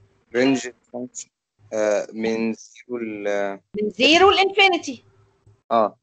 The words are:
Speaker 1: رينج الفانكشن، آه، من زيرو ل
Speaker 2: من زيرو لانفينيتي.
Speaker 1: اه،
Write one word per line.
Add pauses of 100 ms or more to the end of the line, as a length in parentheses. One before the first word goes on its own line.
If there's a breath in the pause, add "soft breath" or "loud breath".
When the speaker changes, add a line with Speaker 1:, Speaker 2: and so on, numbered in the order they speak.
(360)
Speaker 1:
رينج
الفانكشن، (440)
آه،
من
زيرو
ل (580)
Speaker 2:
من
زيرو
لانفينيتي. (680)
Speaker 1:
اه،